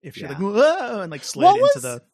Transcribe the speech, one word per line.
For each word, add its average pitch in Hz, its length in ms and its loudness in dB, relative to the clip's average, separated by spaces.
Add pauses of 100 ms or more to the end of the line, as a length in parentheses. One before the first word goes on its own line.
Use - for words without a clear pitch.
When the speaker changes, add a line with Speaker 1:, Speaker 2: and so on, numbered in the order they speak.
Speaker 1:
If 147 140 -18
she, - 60 -16
Speaker 2:
Yeah. 147 80 -12
Speaker 1:
like, - 80 -10
"Whoa," 240 640 0
and, 170 100 -10
like, 147 140 -14
slid - 180 -4
Speaker 2:
What 370 120 8
Speaker 1:
into 508 200 4
Speaker 2:
was - 80 -8
Speaker 1:
the 120 180 -8 (120)